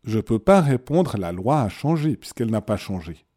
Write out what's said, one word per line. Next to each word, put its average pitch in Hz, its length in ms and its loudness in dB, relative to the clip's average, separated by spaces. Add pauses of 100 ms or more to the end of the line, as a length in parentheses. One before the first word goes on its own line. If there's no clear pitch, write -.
Je 110 160 -2
peux 110 200 0
pas 196 220 6
répondre, 143 560 0
la 87 140 -4
loi 110 300 0
a 107 80 0
changé, 151 480 -2
puisqu'elle - 340 -6
n'a 110 100 0
pas 104 160 -2
changé. 87 480 -10 (120)